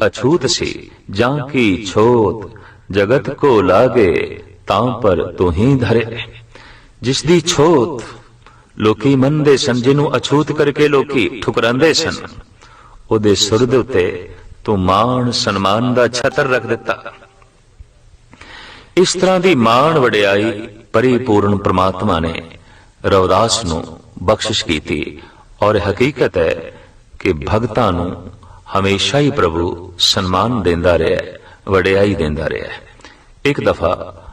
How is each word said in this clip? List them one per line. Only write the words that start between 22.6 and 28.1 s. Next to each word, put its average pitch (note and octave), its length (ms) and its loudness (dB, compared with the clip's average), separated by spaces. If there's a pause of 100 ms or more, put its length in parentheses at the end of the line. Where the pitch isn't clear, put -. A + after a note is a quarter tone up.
ਰਵਿਦਾਸ G2 600 2
ਨੂੰ D#2+ 340 -8 (240)
ਬਖਸ਼ਿਸ਼ G#2+ 420 -2
ਕੀਤੀ। D#2 560 -6 (400)
ਔਰ G#2 180 2
ਹਕੀਕਤ A#2+ 580 -2
ਹੈ E2 340 -2 (480)
ਕਿ F#2+ 140 0
ਭਗਤਾਂ G#2+ 580 -2
ਨੂੰ F2 400 -6 (480)